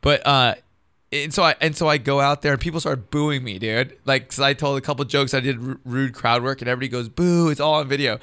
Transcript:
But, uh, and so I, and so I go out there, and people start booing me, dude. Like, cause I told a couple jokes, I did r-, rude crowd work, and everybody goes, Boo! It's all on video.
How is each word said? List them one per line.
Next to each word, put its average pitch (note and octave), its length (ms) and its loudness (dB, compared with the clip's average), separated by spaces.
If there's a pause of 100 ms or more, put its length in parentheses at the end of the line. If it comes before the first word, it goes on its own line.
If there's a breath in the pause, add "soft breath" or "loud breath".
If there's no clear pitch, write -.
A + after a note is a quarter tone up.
But, C#3+ 240 2
uh, B2+ 300 4 (560)
and C#3+ 220 -4
so G3 100 2
I, D#3+ 180 4
and D#3 140 0
so E3 120 0
I D3+ 100 4
go C#3 220 0
out C#3+ 220 2
there, D3 120 0
and C3 80 0
people E3 180 -4
start D3 320 -4
booing D3 320 0
me, G#2 160 -8
dude. A2 460 -2
Like, C3+ 240 0
cause - 100 -6
I C#3 140 2
told C#3 240 -2
a C3+ 40 -4
couple C#3 240 -4
jokes, C#3 280 0
I C3+ 80 2
did B2 220 -4
r-, C3 220 -8
rude B2+ 280 -2
crowd A#2+ 300 0
work, C3 180 -4
and A#2+ 60 -6
everybody B2+ 220 -2
goes, A#2+ 180 -4
Boo! E3+ 420 2
It's D3 100 -2
all D3+ 160 2
on D3+ 120 0
video. C3+ 360 0